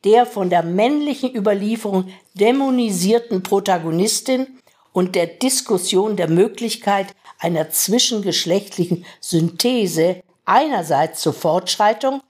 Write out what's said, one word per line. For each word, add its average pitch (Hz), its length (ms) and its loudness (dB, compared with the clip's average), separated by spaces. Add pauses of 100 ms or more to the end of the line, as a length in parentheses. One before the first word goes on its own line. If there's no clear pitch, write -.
der 220 200 6
von 196 260 -2
der 175 120 4
männlichen 254 720 0
Überlieferung 202 720 0 (260)
dämonisierten 226 1080 2
Protagonistin 202 1160 -2 (360)
und 185 220 0
der 170 100 0
Diskussion 208 920 -2
der 170 120 -2
Möglichkeit 202 800 0 (320)
einer 165 280 -2
zwischengeschlechtlichen 185 1400 -2 (160)
Synthese 180 1040 0 (240)
einerseits 175 760 0
zur 151 140 0
Fortschreitung 214 960 0